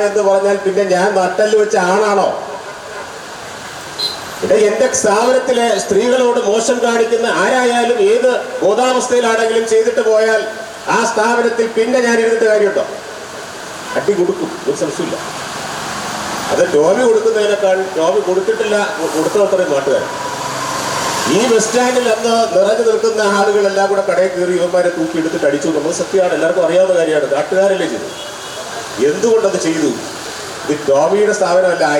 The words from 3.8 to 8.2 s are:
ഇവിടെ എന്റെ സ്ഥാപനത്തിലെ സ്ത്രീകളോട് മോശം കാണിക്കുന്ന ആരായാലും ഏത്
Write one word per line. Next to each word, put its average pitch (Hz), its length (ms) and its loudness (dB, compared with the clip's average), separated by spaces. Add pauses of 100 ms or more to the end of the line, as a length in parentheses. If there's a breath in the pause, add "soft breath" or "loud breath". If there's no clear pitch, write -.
ഇവിടെ - 200 2 (120)
എന്റെ 254 180 2 (120)
സ്ഥാപനത്തിലെ 240 640 2 (180)
സ്ത്രീകളോട് 240 560 2 (100)
മോശം 226 340 0
കാണിക്കുന്ന 226 440 0 (160)
ആരായാലും 240 540 2 (140)
ഏത് 247 180 4 (320)